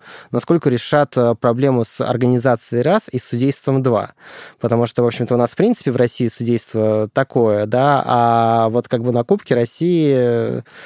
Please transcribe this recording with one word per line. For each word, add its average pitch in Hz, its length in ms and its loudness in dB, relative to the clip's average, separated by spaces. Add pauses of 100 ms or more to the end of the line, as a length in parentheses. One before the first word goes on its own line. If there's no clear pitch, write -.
(320)
насколько 147 380 0
решат, 135 480 0
э, 120 180 2
проблему 123 500 2
с - 160 -8
организацией 120 800 0
раз 190 280 0
и 127 80 -6
с - 60 -6
судейством 135 580 -2
два. 104 300 -2 (460)
Потому 117 280 0
что, 123 160 -2
в 120 40 2
общем-то, 120 280 -2
у - 20 2
нас, 120 140 0
в - 40 -18
принципе, 202 360 0
в 117 60 -2
России 120 300 0
судейство 110 840 -2
такое, 110 520 0
да, 131 400 2
а 117 640 2
вот 120 180 -2
как 120 160 -4
бы 123 80 0
на 117 120 0
Кубке 196 320 0
России, 151 600 0
э, 120 460 0 (240)